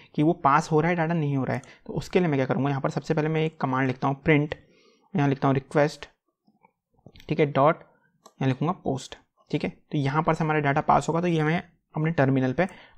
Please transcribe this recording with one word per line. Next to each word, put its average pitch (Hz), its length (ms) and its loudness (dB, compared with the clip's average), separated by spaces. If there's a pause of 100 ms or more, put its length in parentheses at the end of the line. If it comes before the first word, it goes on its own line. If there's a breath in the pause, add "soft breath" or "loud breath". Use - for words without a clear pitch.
(140 loud breath)
कि 151 80 0
वो 165 120 2
पास 147 360 2
हो 151 100 4
रहा 165 100 0
है 175 60 0
डाटा, 165 180 -2
नहीं 143 220 0
हो 131 80 0
रहा 123 120 -4
है। - 60 -8 (240 loud breath)
तो - 60 -14
उसके - 280 0
लिए 175 80 2
मैं 143 100 0
क्या 131 80 0
करूँगा, 135 240 -2
यहाँ 139 100 -2
पर 156 100 -2
सबसे - 240 -4
पहले 156 140 0
मैं 156 160 0
एक 156 160 -6
कमांड 131 260 0
लिखता 131 220 -2
हूँ, 139 160 -2
प्रिंट, 151 300 2 (600 soft breath)
यहाँ 139 140 2
लिखता 135 200 0
हूँ 135 60 4
रिक्वेस्ट, 147 540 -2 (1200)
ठीक 151 120 -2
है, 151 80 6
डॉट, 139 340 2 (500)
यहाँ 135 160 -2
लिखूँगा 147 260 -2
पोस्ट, - 420 -8 (340)
ठीक 147 140 -4
है। 180 60 -4 (220)
तो 156 60 -2
यहाँ 143 240 0
पर 165 120 0
से 160 100 -2
हमारा 156 160 0
डाटा 143 220 0
पास 147 260 2
होगा, 165 120 -2
तो 180 60 -2
ये 165 140 0
हमें 156 220 0 (320)
अपने 156 180 -2
टर्मिनल 135 400 2
पे 175 140 0 (320 loud breath)